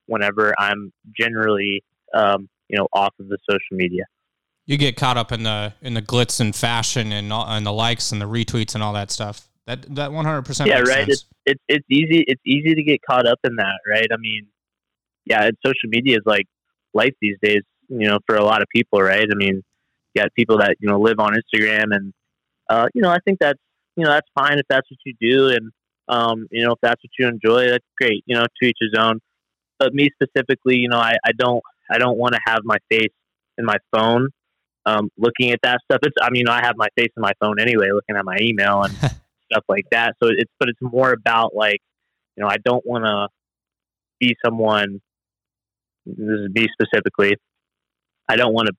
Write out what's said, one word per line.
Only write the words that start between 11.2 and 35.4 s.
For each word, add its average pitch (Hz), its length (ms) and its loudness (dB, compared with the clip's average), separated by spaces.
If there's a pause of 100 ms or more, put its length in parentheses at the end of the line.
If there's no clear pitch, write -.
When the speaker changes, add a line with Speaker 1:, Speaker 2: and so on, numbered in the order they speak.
Speaker 1:
it's, 139 220 -2
it's 143 200 0
easy. 156 380 4
It's - 180 -2
easy 151 300 2
to 156 80 -2
get 147 260 0
caught 127 180 2
up 120 180 2
in 120 120 -2
that, 98 320 -4
right? 110 240 0
I 113 40 -4
mean, 110 320 -10 (760)
yeah, 107 200 2
and 110 200 2
social 131 240 -2
media 120 280 2
is 104 100 0
like 101 200 2 (480)
life 117 260 2
these 101 220 -2
days, 104 200 2 (260)
you 113 200 -2
know, 104 180 2
for 110 100 2
a 104 80 4
lot 107 180 2
of 101 120 -6
people, 113 260 2
right? 98 300 2
I 104 40 0
mean, 98 280 -2 (520)
you 107 80 2
got 101 120 -2
people 113 240 2
that, 101 220 2
you 104 80 -4
know, 101 100 2
live 107 200 4
on 107 160 2
Instagram 107 600 0
and, 98 180 -4 (560)
uh, 117 260 2
you 240 80 0
know, 180 80 4
I 175 140 2
think 196 160 0
that's, 143 180 0 (380)
you 170 80 0
know, 151 60 4
that's 151 240 0
fine 143 240 2
if 139 100 0
that's 135 220 0
what 131 140 -20
you 131 160 -14
do. 135 280 4
And, 113 220 0 (380)
um, 117 420 0
you 117 140 -2
know, 120 80 2
if 117 100 -4
that's 120 200 0
what 123 160 -20
you 127 100 2
enjoy, 117 420 2
that's 123 140 0 (140)
great, 113 280 0
you 117 80 -2
know, 117 100 2
to 123 240 -2
each 117 120 -2
his 110 180 -4
own. 113 220 2 (580)
But 131 160 2
me 143 200 4
specifically, 131 640 0
you 123 120 0
know, 120 100 0
I, 117 260 2
I 117 80 2
don't, 123 300 0 (280)
I 113 80 0
don't 123 180 2
wanna 120 300 0
have 113 180 0
my 107 140 0 (120)
face 110 220 0 (460)
in 117 60 -6
my 107 120 0 (160)
phone, 117 360 2 (580)
um, 107 320 0
looking 120 320 0